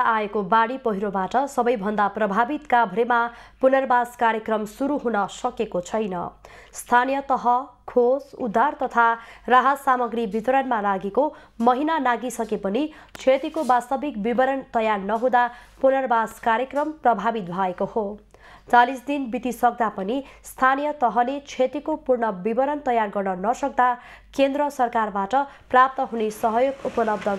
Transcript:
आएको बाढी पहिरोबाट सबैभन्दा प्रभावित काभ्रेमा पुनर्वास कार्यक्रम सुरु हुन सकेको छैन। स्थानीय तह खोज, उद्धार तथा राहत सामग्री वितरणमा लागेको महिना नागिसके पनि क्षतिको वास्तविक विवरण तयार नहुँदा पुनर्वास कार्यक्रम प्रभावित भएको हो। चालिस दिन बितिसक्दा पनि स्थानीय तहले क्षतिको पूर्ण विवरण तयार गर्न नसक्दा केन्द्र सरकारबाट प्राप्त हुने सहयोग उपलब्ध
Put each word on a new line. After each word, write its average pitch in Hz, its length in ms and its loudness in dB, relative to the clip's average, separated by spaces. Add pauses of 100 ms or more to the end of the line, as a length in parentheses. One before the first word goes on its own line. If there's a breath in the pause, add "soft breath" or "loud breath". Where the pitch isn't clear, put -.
आएको 220 400 0
बाढी 226 340 2
पहिरोबाट 196 580 -2 (140)
सबैभन्दा 214 580 0
प्रभावित 214 600 -2
काभ्रेमा 233 520 2 (420 loud breath)
पुनर्वास 247 540 2
कार्यक्रम 220 520 0
सुरु 277 300 -4
हुन 233 180 -4 (160)
सकेको 247 500 -6
छैन। 208 340 -4 (580 loud breath)
स्थानीय 262 480 0
तह 269 240 -2 (420)
खोज, 247 340 2 (140)
उद्धार 254 460 0
तथा 233 240 2 (440 loud breath)
राहत 254 300 6
सामग्री 240 480 0
वितरणमा 247 540 0
लागेको 196 420 0 (380 loud breath)
महिना 277 380 2
नागिसके 226 580 -2
पनि 202 280 -2 (280 loud breath)
क्षतिको 302 500 0
वास्तविक 247 540 -2
विवरण 254 440 0 (120)
तयार 220 280 0
नहुँदा 233 480 0 (320 loud breath)
पुनर्वास 254 580 2
कार्यक्रम 262 520 -2 (120)
प्रभावित 220 460 0
भएको 185 360 -2
हो। 214 200 -4 (640 loud breath)
चालिस 247 360 4
दिन 277 260 -4
बितिसक्दा 240 580 0
पनि 220 340 -4 (220 loud breath)
स्थानीय 269 480 0
तहले 240 460 0
क्षतिको 285 580 -4
पूर्ण 233 320 0 (140)
विवरण 262 360 0
तयार 233 300 0
गर्न 196 360 -4
नसक्दा 247 480 0 (420 loud breath)
केन्द्र 277 340 0
सरकारबाट 226 680 -2 (340 loud breath)
प्राप्त 269 300 4 (120)
हुने 220 200 -2
सहयोग 247 540 0
उपलब्ध 214 420 -2 (100)